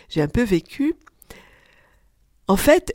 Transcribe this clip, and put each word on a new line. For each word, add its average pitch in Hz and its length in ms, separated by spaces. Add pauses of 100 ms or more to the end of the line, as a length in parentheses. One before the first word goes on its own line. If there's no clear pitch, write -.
j'ai 156 140
un 151 60
peu 233 140
vécu, 240 520 (1500)
en 196 80
fait, 311 380